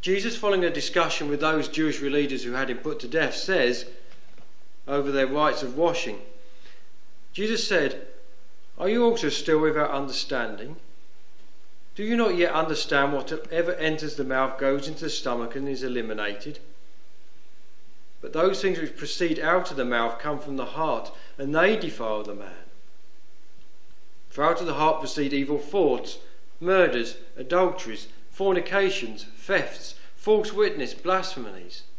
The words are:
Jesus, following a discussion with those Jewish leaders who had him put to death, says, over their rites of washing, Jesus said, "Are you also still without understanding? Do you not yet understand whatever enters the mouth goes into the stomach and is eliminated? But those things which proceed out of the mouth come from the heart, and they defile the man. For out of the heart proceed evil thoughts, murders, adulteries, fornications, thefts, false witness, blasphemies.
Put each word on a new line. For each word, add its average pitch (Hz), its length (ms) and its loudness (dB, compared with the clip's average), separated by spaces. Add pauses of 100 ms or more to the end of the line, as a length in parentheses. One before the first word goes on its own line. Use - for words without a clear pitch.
Jesus, 202 360 2
following 196 260 4
a 170 60 4
discussion 156 580 0
with 147 140 0
those 156 260 2
Jewish 151 340 0
leaders 139 420 0
who 120 100 -2
had 131 160 0
him 120 80 -2
put 147 240 -4
to 123 60 -4
death, 139 280 2
says, 127 500 2 (1000)
over 139 240 0
their 135 160 4
rites 147 340 4
of 131 160 -2
washing, 147 420 2 (1120)
Jesus 220 340 0
said, 160 400 2 (680)
"Are 175 120 0
you 233 140 4
also 233 260 4
still 156 300 2
without 151 320 4
understanding? 131 840 -2 (1200)
Do 202 80 -2
you 226 120 2
not 214 220 4
yet 175 160 4
understand 151 580 2
whatever 160 600 0
enters 156 420 0
the 143 80 -2
mouth 131 340 0
goes 139 300 2
into 156 160 -4
the 151 60 -2
stomach 120 460 -2
and 139 120 -2
is 131 160 -2
eliminated? 110 760 -2 (1600)
But - 100 -4
those 185 300 2
things 180 180 2
which 156 180 -2
proceed 156 420 0
out 170 300 2
of 143 80 -4
the 127 80 0
mouth 117 340 0
come 147 200 -2
from 139 160 -4
the 127 100 -2
heart, 123 460 -2 (260)
and 139 160 -2
they 185 220 6
defile 113 480 -2
the 104 120 -4
man. 98 280 -4 (1700)
For 143 140 0
out 170 180 4
of 175 60 0
the 147 80 0
heart - 240 4
proceed 139 340 0
evil 139 260 2
thoughts, 151 600 2 (420)
murders, 170 540 4 (200)
adulteries, 135 720 0 (240)
fornications, 185 960 0 (120)
thefts, - 580 0 (200)
false - 380 4
witness, 190 400 2
blasphemies. 131 880 -2 (160)